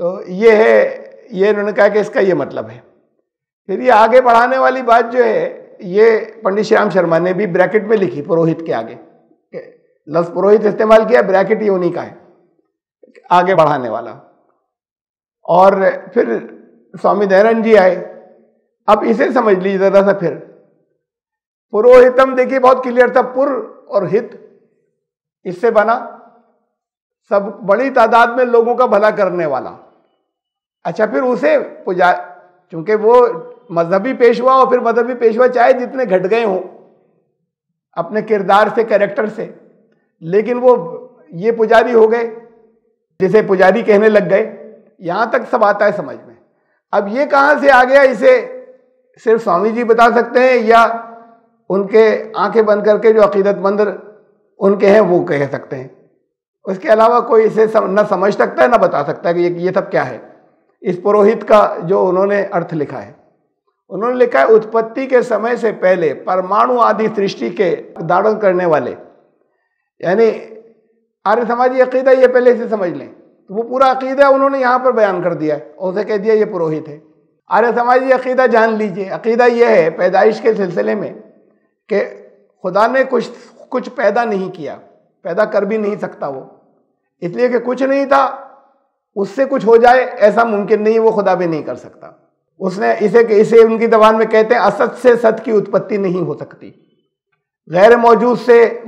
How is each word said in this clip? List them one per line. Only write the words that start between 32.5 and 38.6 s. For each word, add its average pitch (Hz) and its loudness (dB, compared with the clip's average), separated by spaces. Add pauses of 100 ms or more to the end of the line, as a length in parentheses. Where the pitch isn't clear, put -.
चूँकि 165 -4
वो 214 2 (560)
मजहबी 185 -2
पेशवा 247 2
हो, 254 2
फिर 247 0
मजहबी 233 -2
पेशवा 240 0
चाहे 247 2
जितने 247 -4
घट 185 0
गए 220 -2
हों 190 -2 (1400)
अपने 202 -6
किरदार 208 2